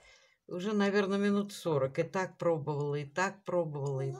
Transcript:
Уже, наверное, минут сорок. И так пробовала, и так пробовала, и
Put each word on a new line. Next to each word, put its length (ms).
Уже, 260
наверное, 460
минут 340
сорок. 460
И 60
так 340
пробовала, 560
и 100
так 400
пробовала, 580
и 180